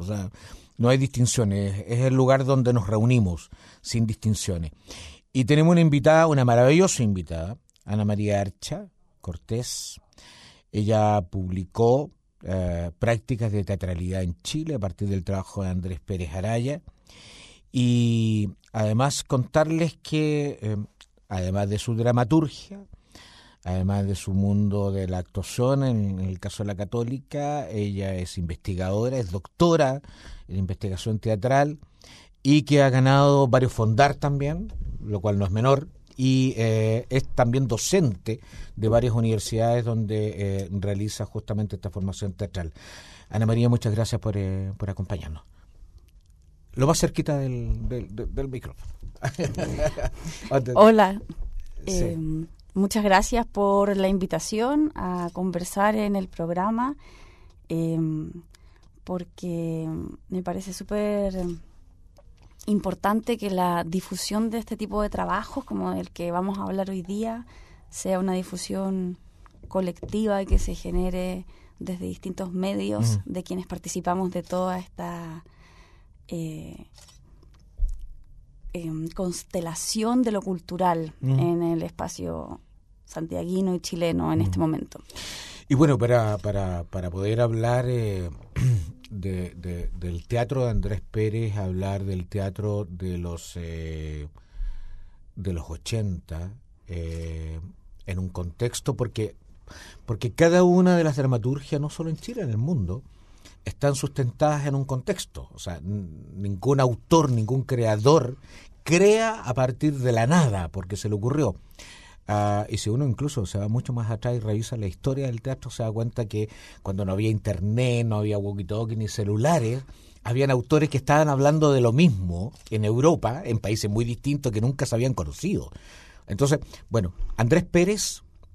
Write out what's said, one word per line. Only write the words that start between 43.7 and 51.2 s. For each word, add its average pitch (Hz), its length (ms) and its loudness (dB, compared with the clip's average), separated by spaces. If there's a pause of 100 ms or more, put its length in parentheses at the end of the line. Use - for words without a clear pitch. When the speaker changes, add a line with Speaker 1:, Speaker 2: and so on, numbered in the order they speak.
Speaker 1:
gracias 110 260 -2
por, 104 160 -2
eh, 95 400 -4
por 98 140 -6
acompañarnos. 80 540 -6 (1300)
Lo 127 160 2
más 160 100 4
cerquita 156 400 0
del, 117 500 -2
del, 107 280 -6
del, 92 180 -8
del 135 140 -4
micrófono. - 440 -12 (280)
<laughs> - 1500 -4
Speaker 2:
Hola. 208 460 8 (640)